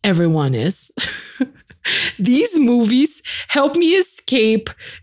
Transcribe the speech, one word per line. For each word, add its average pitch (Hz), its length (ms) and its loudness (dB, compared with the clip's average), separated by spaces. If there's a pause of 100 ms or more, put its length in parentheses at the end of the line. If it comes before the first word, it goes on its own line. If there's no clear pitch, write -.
everyone 160 500 2
is. 127 360 -4 (480)
<laughs> - 800 -6
These 302 400 2
movies 240 640 2 (260)
help 285 280 0
me 339 180 4
escape 220 760 0 (320)